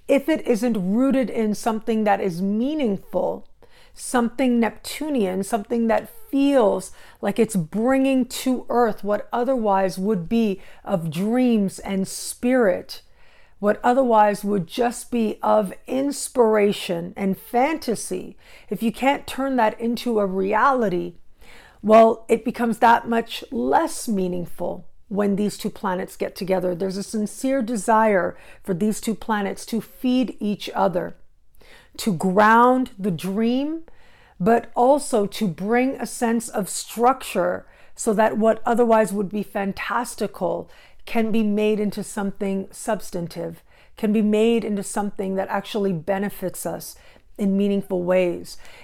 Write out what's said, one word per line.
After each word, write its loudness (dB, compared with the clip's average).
if 4
it 0
isn't 0
rooted 2
in -2
something -2
that 2
is -2
meaningful, -2
something 0
Neptunian, -2
something -2
that 0
feels 2
like -2
it's 2
bringing 2
to -4
earth 2
what -2
otherwise 0
would -2
be 0
of -2
dreams 2
and -2
spirit, -2
what 0
otherwise 4
would 0
just -4
be 0
of 2
inspiration 0
and -2
fantasy, -4
if -6
you 0
can't 0
turn -2
that 2
into -2
a 2
reality, 0
well, 6
it 2
becomes -2
that 6
much -2
less 0
meaningful -4
when 0
these -2
two -6
planets -6
get -6
together. -2
There's -4
a -6
sincere -2
desire 2
for -4
these 0
two -2
planets -4
to -4
feed -2
each -4
other, 0
to 0
ground 4
the -2
dream, -2
but 2
also 4
to -2
bring 0
a -8
sense -2
of -4
structure -2
so 0
that 2
what 2
otherwise 4
would -2
be -6
fantastical -6
can 0
be 4
made 0
into -4
something -4
substantive, -8
can 0
be 4
made 4
into -4
something -4
that -2
actually -2
benefits -4
us -10
in 0
meaningful 0
ways. 0